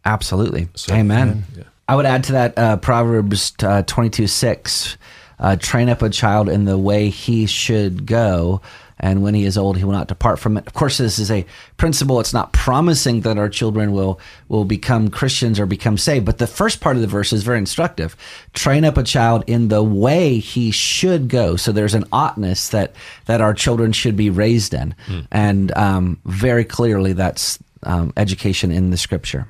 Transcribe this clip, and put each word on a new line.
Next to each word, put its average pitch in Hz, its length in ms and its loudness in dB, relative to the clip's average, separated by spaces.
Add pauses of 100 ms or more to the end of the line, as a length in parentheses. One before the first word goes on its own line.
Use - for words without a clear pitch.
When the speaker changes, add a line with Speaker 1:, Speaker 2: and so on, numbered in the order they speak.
Speaker 1:
Absolutely. 98 720 -2
Speaker 2:
So, - 180 -6
Speaker 1:
Amen. 104 520 2 (100)
Speaker 2:
yeah. 87 80 -18 (240)
Speaker 1:
I 131 80 2
would 139 100 2
add 131 200 0
to 135 80 -2
that, 123 240 2
uh, 113 180 4
Proverbs, 113 800 0 (100)
uh, 101 200 2
twenty-two 113 440 0
six, - 720 -2 (420)
uh, 95 160 2
"Train 120 320 0
up 120 140 0
a 113 80 2
child 104 400 2
in 101 160 2
the 98 120 2
way 104 320 2
he 113 360 0
should 101 600 -2
go, 95 560 0 (380)
and 95 240 0
when 104 100 0
he 101 120 2
is 98 120 0
old, 98 200 0
he 95 60 0
will 98 80 0
not 98 160 -2
depart 95 320 -2
from 107 180 -2
it." - 100 -8
Of - 60 -18
course, 143 260 -2
this 110 200 -2
is 101 100 -2
a 101 160 -2 (300)
principle. 139 440 0
It's - 140 -4
not 113 200 -4
promising 135 680 2
that 107 160 0
our 104 120 0
children 107 420 -2
will, 95 280 0 (280)
will 107 160 0
become 110 460 0
Christians 120 500 -2
or 101 60 0
become 104 320 -2
saved, 131 280 0
but - 120 0
the 117 100 -2
first - 320 -2
part 135 160 0
of 120 60 0
the 110 60 0
verse 101 260 -2
is 104 100 0
very 120 140 0
instructive. 98 580 -4 (380)
"Train 147 320 2
up 143 120 4
a 131 60 2
child 117 440 2
in 117 200 2
the 107 160 2
way 123 540 2
he 110 340 -2
should 170 560 0
go." 107 300 2
So 113 140 -2
there's 104 240 2
an 104 180 0
oughtness 104 560 -2
that, 107 240 -2 (320)
that 113 160 0
our 107 120 2
children 113 380 0
should 107 240 0
be 104 140 2
raised 107 440 2
in. 76 220 -4 (120)
Speaker 2:
Hmm. 90 120 -6 (120)
Speaker 1:
And, 98 440 2
um, 92 500 0
very 117 380 0
clearly, 101 500 0
that's, - 460 -4 (240)
um, 85 320 -2
education 95 560 -2
in 90 200 2
the 87 60 0
Scripture. - 520 -6